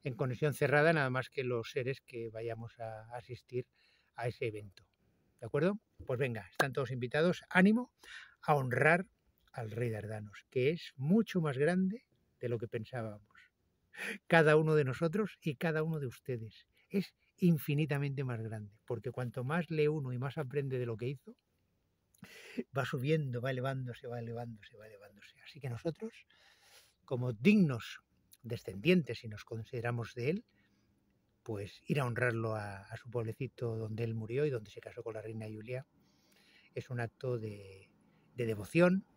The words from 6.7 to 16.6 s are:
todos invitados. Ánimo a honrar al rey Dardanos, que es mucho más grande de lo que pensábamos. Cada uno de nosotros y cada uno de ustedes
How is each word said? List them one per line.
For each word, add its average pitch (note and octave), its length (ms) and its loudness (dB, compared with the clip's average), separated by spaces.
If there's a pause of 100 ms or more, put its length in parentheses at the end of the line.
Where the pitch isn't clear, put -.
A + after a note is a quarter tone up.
todos B2+ 200 -2
invitados. D3 580 0
Ánimo G#3+ 400 6 (520)
a D#3 120 4
honrar C#3 520 4 (460)
al A2 200 -8
rey A#2 180 -2
Dardanos, G#2 580 -8
que B2+ 220 2
es - 240 -6
mucho F#3 460 2
más C#3+ 180 0
grande F#3 460 2 (340)
de B2 100 -4
lo A#2 120 0
que A#2 80 -6
pensábamos. A2 580 -8 (1000)
Cada D3+ 260 8
uno D#3 220 6
de D3 80 6
nosotros E3 580 -2
y D3+ 140 -2
cada D#3 260 0
uno D#3+ 160 -2
de C#3 80 -4
ustedes A2+ 600 -10 (200)